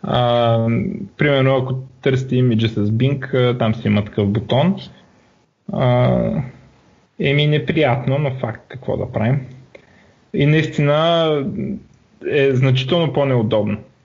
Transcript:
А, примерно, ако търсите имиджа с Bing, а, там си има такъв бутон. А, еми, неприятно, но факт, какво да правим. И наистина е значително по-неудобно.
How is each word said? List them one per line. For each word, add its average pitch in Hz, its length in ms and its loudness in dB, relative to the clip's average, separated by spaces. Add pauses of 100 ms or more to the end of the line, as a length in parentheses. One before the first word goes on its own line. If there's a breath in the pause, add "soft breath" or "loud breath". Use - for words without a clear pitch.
А, 120 640 2 (500)
примерно, 135 400 2
ако 131 160 -2 (280)
търсите 131 340 0
имиджа 117 320 2
с 104 240 -2
Bing, 131 420 -2
а, 123 240 2
там 110 180 0
си - 120 -6
има 104 180 2
такъв 104 220 -2
бутон. 120 480 0 (1000 soft breath)
А, 123 680 0 (800 loud breath)
еми, 147 280 2
неприятно, 135 720 0
но 143 120 -2
факт, - 360 -8
какво - 300 -8
да 101 140 -6
правим. 120 280 0 (960 loud breath)
И 143 120 2
наистина 156 840 2 (1000)
е 139 240 2
значително 135 580 2
по-неудобно. 110 640 0 (280)